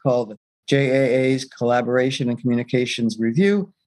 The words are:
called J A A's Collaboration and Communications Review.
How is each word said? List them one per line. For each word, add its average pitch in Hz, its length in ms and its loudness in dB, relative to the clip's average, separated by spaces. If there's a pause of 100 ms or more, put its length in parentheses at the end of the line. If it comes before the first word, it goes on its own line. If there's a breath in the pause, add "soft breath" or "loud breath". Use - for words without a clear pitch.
called 120 340 -2 (300)
J 139 220 2
A 131 300 2
A's 131 240 0
Collaboration 123 840 0
and 120 100 -4
Communications 120 800 -2
Review. 185 540 0 (140)